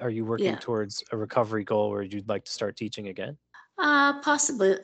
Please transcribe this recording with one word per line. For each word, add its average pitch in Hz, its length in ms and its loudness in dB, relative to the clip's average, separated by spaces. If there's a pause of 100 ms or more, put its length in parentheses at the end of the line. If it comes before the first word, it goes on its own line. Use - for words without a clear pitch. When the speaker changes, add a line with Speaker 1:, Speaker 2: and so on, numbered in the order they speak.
Speaker 1:
are 127 100 -2
you 110 140 -2
working 117 320 0
Speaker 2:
Yeah. - 20 -6
Speaker 1:
towards 107 440 -2 (100)
a 117 40 -2
recovery 107 480 0
goal 107 260 2
where 101 120 -2
you'd 101 260 -6
like 101 160 -2
to - 80 -12
start 101 240 -4
teaching 107 320 -8
again? 104 300 -8 (400)
Speaker 2:
Uh, 285 420 4
possibly, 254 640 2